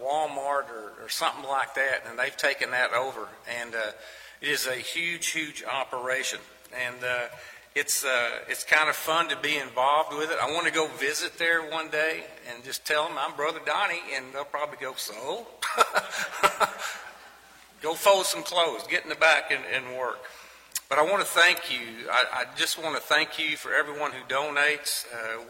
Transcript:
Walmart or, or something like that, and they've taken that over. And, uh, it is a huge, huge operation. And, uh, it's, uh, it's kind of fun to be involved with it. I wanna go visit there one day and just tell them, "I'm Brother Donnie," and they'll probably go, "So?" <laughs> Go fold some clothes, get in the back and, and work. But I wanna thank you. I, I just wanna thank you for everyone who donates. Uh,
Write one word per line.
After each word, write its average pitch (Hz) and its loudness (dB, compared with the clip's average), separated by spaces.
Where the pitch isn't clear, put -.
Walmart 143 0
or, 107 -12
or 110 -10
something 147 -2
like 135 0
that, 135 0
and 117 -8
they've 135 -2
taken 139 0
that 123 2
over. 120 -2
And, 117 -8
uh, 107 -2
it 139 -2
is 139 0
a 131 0
huge, 165 -4
huge 151 -4
operation. 127 -2
And, 123 -8
uh, 123 0
it's, - 0
uh, 123 2
it's - -6
kind 156 6
of 139 2
fun 160 2
to 147 -2
be 143 0
involved 139 2
with 156 -2
it. 165 0
I 127 2
wanna 165 0
go 156 2
visit 147 -4
there 165 2
one 156 -4
day 160 0
and 120 -12
just 131 -8
tell 151 2
them, 160 -6
"I'm 151 -2
Brother 156 0
Donnie," 175 0
and 131 -6
they'll 139 -6
probably 143 -4
go, 131 -6
"So?" 139 -6
<laughs> 233 6
Go 151 -2
fold 190 6
some 170 -2
clothes, 165 2
get 175 0
in - -8
the 156 -4
back 156 6
and, 135 0
and 127 -4
work. 117 -4
But 139 4
I - 8
wanna 185 4
thank 170 6
you. 117 -6
I, 120 4
I 123 -2
just 160 0
wanna 151 -2
thank 156 2
you 156 -2
for - -2
everyone 147 0
who 131 -10
donates. 143 0
Uh, 117 -6